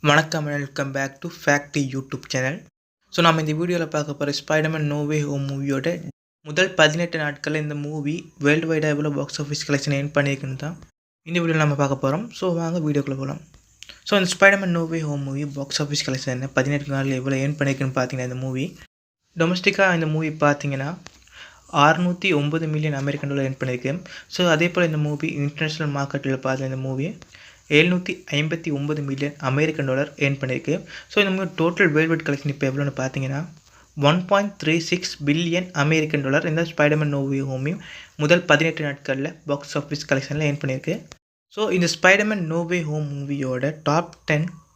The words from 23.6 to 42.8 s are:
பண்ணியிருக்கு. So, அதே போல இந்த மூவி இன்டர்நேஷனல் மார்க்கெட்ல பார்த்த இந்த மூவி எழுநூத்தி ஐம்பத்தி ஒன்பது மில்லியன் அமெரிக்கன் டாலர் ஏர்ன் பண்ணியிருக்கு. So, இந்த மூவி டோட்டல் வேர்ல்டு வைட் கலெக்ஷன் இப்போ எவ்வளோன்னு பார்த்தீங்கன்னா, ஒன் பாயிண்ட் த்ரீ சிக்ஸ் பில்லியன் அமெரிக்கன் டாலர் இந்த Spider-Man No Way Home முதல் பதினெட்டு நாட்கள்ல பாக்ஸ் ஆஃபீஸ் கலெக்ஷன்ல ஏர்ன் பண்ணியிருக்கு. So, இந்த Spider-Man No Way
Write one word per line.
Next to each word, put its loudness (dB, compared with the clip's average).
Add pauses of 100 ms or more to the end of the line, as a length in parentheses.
பண்ணியிருக்கு. -2 (360)
So, 2
அதே 4
போல 2
இந்த 0
மூவி -2
இன்டர்நேஷனல் -4
மார்க்கெட்ல -2
பார்த்த -2
இந்த -6
மூவி -4 (640)
எழுநூத்தி 4 (180)
ஐம்பத்தி -2
ஒன்பது -2
மில்லியன் -4
அமெரிக்கன் 0
டாலர் 0 (100)
ஏர்ன் 2
பண்ணியிருக்கு. -2 (320)
So, -4
இந்த 4
மூவி 0
டோட்டல் 2
வேர்ல்டு 4
வைட் -2
கலெக்ஷன் -2
இப்போ -2
எவ்வளோன்னு -2
பார்த்தீங்கன்னா, -4 (560)
ஒன் 6
பாயிண்ட் 2
த்ரீ 0
சிக்ஸ் -4
பில்லியன் 0
அமெரிக்கன் 2
டாலர் 2
இந்த 0
Spider-Man 2
No -2
Way -2
Home -4 (500)
முதல் 4
பதினெட்டு 4
நாட்கள்ல -4 (140)
பாக்ஸ் -4
ஆஃபீஸ் -6
கலெக்ஷன்ல 0
ஏர்ன் -2
பண்ணியிருக்கு. -4 (580)
So, -4 (100)
இந்த 2
Spider-Man 4
No -2
Way -2